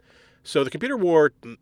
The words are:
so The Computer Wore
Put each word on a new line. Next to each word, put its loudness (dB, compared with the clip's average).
so -2
The -6
Computer -6
Wore 2